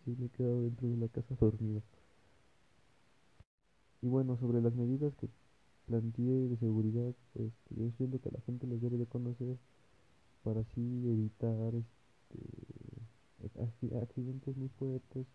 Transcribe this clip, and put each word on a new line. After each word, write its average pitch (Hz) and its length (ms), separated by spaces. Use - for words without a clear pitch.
sí 120 120
me 123 100
he - 20
quedado 123 320
dentro 120 260
de 120 80
la 117 140
casa - 260
dormido. 107 480
Y 123 40
bueno, 127 300
sobre 120 260
las 117 100
medidas 135 440
que - 120
planteé 120 640
de 120 80
seguridad, 113 560
pues 113 200
yo 117 280
siento 131 220
que - 120
la 120 100
gente 123 240
las 120 160
debe 120 160
de 120 80
conocer 123 540
para 110 180
así 123 460
evitar, 113 680
este, - 1800
acci-, 117 420
accidentes 131 560
muy 131 120
fuertes 131 640